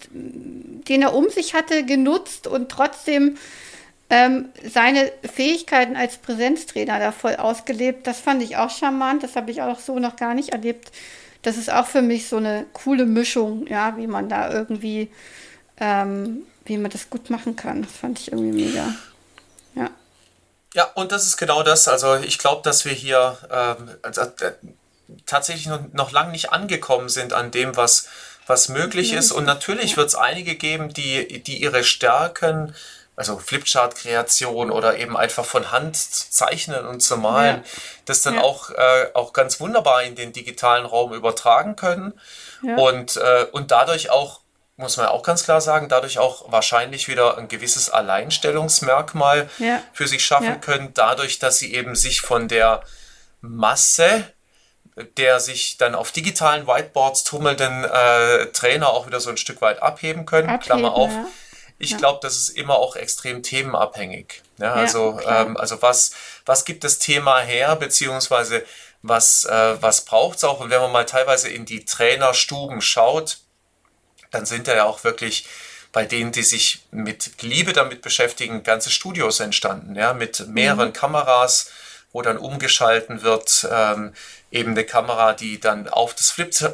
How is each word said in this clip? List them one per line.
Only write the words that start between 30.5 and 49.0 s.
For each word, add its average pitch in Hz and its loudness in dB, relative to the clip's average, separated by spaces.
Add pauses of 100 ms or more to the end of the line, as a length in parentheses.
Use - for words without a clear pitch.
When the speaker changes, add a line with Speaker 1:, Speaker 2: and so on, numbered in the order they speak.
Speaker 2:
geben, 156 -6
die, 135 -6
die 135 -8
ihre 127 0
Stärken, 156 0 (400)
also 101 -6
Flipchart-Kreation 120 -2
oder 110 2
eben 120 -6
einfach 117 -2
von - -2
Hand 151 -2
zu - -6
zeichnen 143 -2
und 123 -10
zu - 2
malen, 131 4
Speaker 1:
Ja. - -12 (400)
Speaker 2:
das - 0
dann - 0
Speaker 1:
Ja. - 2
Speaker 2:
auch, 139 0
äh, 127 4
auch 120 0
ganz 131 0
wunderbar 151 2
in 123 -8
den 120 -12
digitalen 120 0
Raum 117 0
übertragen 117 2
können. 190 -4 (480)
Speaker 1:
Ja. 240 -4
Speaker 2:
Und, 127 2
äh, 123 4
und 139 -4
dadurch 151 2
auch, 143 0 (340)
muss 131 -6
man 113 2
auch - -2
ganz 170 0
klar 160 4
sagen, 151 2
dadurch 131 2
auch 131 0
wahrscheinlich 123 0
wieder 123 2
ein 113 -12
gewisses 113 -2
Alleinstellungsmerkmal 147 2 (100)